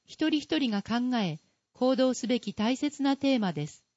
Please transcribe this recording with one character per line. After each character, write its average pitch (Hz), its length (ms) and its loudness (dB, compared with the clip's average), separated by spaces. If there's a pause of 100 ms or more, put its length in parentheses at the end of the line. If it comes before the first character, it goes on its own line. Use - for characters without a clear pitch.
一 - 260 -4
人 311 120 0
一 - 160 -2
人 262 140 0
が 202 100 0
考 247 360 -2
え、 175 220 -2 (340)
行 254 220 2
動 254 200 2
す - 100 -6
べ 233 140 0
き - 160 -8
大 233 220 0
切 294 260 -4
な 277 140 2
テ 269 180 2
ー 247 40 2
マ 190 140 0
で 147 140 -4
す。 - 180 -20 (120)